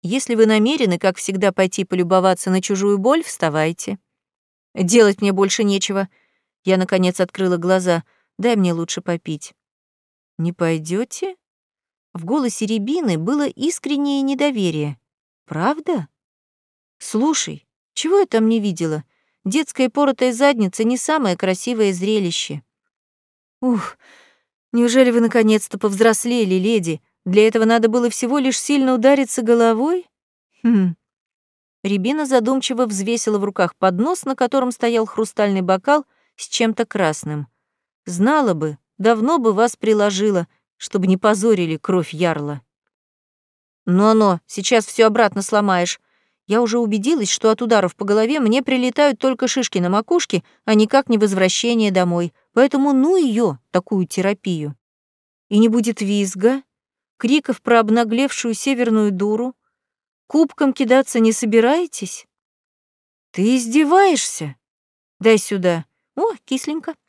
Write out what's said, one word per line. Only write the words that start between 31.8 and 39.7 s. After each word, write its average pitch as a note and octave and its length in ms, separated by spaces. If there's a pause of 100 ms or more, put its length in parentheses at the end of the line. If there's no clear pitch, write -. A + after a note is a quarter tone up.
Рябина G#3+ 420
задумчиво B3+ 600
взвесила G#3+ 520
в G3 60
руках F#3+ 320
поднос, G3 500
на C4+ 100
котором B3+ 360
стоял A#3 340
хрустальный G#3 560
бокал F#3+ 440 (300)
с - 120
чем-то A3+ 380
красным. D3+ 600 (580)
Знала G#3+ 480
бы, D3+ 240 (200)
давно A3+ 400
бы A3+ 160
вас A3+ 220